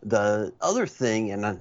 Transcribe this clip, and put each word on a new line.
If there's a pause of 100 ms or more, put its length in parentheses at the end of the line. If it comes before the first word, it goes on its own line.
the
other
thing,
and
I,